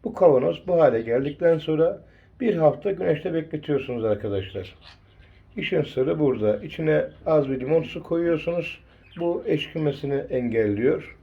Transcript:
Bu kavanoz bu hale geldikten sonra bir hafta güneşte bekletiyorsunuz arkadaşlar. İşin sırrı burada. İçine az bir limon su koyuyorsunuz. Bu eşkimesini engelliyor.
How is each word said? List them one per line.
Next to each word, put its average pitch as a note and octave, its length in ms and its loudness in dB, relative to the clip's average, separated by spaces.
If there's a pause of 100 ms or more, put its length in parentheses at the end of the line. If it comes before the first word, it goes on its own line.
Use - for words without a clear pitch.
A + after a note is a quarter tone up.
Bu A3+ 100 -6
kavanoz D3 520 4
bu F3 140 2
hale A#2+ 200 4
geldikten C#3+ 580 0
sonra D#3+ 420 0 (400)
bir G#3+ 160 0
hafta D#3 360 2
güneşte E3+ 420 -2
bekletiyorsunuz D3 720 -4
arkadaşlar. G2+ 680 -4 (840)
İşin E3+ 260 -2
sırrı D3 360 0
burada. G#2+ 380 2
İçine D#3 480 0 (220)
az D3+ 220 2
bir C3 120 -4
limon D3+ 220 0
su D#3 200 -10
koyuyorsunuz. E3+ 760 -2 (400)
Bu E3+ 260 -2
eşkimesini D3+ 680 -4
engelliyor. A#2 1080 0